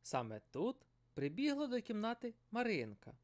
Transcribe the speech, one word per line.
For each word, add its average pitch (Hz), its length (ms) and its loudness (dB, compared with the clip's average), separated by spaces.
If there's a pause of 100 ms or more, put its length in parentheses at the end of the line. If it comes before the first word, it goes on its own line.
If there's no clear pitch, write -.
Саме 113 380 -2 (100)
тут 208 360 -2 (280)
прибігла 277 520 2
до 240 160 0
кімнати 226 520 -2 (160)
Маринка. 190 720 0